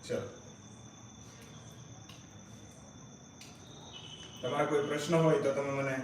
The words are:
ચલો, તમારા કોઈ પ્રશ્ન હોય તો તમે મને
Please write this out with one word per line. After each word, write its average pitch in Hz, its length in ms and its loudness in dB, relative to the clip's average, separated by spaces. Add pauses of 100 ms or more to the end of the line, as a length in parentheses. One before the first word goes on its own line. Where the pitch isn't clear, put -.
ચલો, - 140 -2 (4000)
તમારા - 240 2
કોઈ 147 220 4
પ્રશ્ન 151 280 2
હોય 156 240 8
તો 135 120 4
તમે 139 180 0
મને 135 340 0